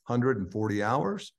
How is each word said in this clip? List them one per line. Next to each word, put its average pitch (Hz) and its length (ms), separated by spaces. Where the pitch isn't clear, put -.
hundred 123 340
and 92 120
forty 104 320
hours. 165 560